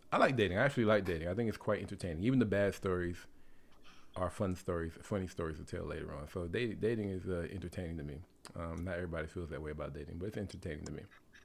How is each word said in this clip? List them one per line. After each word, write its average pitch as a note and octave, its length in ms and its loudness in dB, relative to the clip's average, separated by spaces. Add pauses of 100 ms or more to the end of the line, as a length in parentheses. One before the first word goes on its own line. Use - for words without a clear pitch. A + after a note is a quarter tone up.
(120)
I E3 60 4
like C#3 180 8
dating. G2 220 6
I B2 60 8
actually C#3 220 4
like G#2 180 6
dating. E2+ 240 0
I F2+ 60 0
think A#2 140 2
it's G2+ 100 -2
quite G2+ 220 2
entertaining. F#2+ 440 -4
Even C3 140 6
the A#2 60 8
bad G2+ 300 4
stories F2+ 420 0 (1000)
are F2+ 140 0
fun F#2 260 0
stories, E2 360 -2 (100)
funny F#2+ 260 -2
stories D#2+ 300 -4
to D#2 60 -10
tell F2 220 -6
later D#2 280 -6
on. D2 180 -8
So F2 140 -2
da-, G#2+ 280 0
dating G#2+ 360 0
is, F#2 180 -4
uh, F2 240 0
entertaining F2 460 -6
to D2 60 -6
me. D2 120 -6 (420)
Um, E2 260 -4
not F#2 120 -2
everybody E2 320 -2
feels E2+ 220 -6
that C#2+ 120 -6
way D2+ 80 -4
about D2 240 -6
dating, D2 240 -8
but F#2+ 80 -4
it's - 100 -6
entertaining E2 500 -6
to - 60 -6
me. - 100 -8 (420)